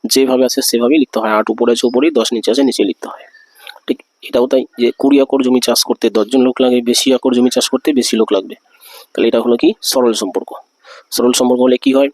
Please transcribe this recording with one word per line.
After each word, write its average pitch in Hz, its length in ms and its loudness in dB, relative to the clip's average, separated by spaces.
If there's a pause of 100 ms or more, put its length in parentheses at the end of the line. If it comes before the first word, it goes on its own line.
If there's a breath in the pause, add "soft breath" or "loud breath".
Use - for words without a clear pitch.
(140)
যেভাবে 131 320 2
আছে 123 160 -2
সেভাবেই 120 380 0
লিখতে - 200 -2
হয়, 110 120 -2
আট 107 180 0
উপরে 117 220 0
আছে 120 180 -2
উপরেই, 135 220 2
দশ 117 200 0
নিচে 110 200 -4
আছে 135 120 2
নিচেই 117 280 0
লিখতে - 200 -10
হয়। - 120 -20 (640 loud breath)
ঠিক - 100 -4 (300)
এটাও - 200 0
তাই 131 160 0 (160)
যে 117 80 2 (100)
কুড়ি 139 220 2
একর 135 260 0
জমি 127 220 2
চাষ 117 160 0
করতে - 260 -4
দশজন 110 320 0
লোক 127 200 0
লাগে, 123 200 2
বেশি 120 320 -2
একর 127 200 0
জমি 123 160 2
চাষ - 200 -2
করতে 135 240 -2
বেশি 120 220 0
লোক 110 160 0
লাগবে। 95 240 -4 (560 loud breath)
তাহলে - 160 -2
এটা 117 140 0
হলো 120 160 2
কি? 156 120 2 (120)
সরল 123 320 0
সম্পর্ক। 98 360 -6 (600 loud breath)
সরল 123 220 2
সম্পর্ক 127 280 0
হলে 127 160 2
কি 135 200 0
হয়? 139 160 2